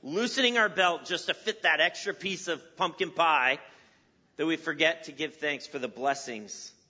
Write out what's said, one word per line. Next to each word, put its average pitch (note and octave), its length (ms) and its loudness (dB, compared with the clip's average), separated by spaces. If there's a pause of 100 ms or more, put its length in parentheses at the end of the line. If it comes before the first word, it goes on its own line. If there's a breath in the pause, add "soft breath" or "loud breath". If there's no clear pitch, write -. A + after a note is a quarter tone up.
loosening A#3+ 540 2
our G#3+ 120 6
belt F3 360 2
just F3 220 -4
to F3+ 80 -2
fit - 300 -6
that D#3 160 4
extra F3 340 0
piece F#3 340 -6
of D#3 140 -4 (140)
pumpkin F3 340 -2
pie D3 480 4 (760 loud breath)
that D3+ 100 0
we D#3+ 100 2
forget D#3+ 480 0
to D3 80 -12
give D3 220 -6
thanks D3 320 -4
for C#3+ 120 -8
the B2 100 -4
blessings A#2 840 -6 (180)